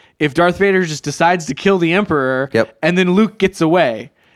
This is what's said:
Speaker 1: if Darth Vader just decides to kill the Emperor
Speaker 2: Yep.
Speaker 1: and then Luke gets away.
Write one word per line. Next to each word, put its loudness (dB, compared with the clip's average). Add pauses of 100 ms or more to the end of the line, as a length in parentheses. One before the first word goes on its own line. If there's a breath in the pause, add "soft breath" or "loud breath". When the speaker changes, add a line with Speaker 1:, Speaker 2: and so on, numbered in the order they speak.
(180 soft breath)
Speaker 1:
if -2
Darth 2
Vader 2
just -8
decides 0
to -6
kill 0
the 0
Emperor 0
Speaker 2:
Yep. -2
Speaker 1:
and 0
then 2
Luke 0
gets -2
away. 0 (260 soft breath)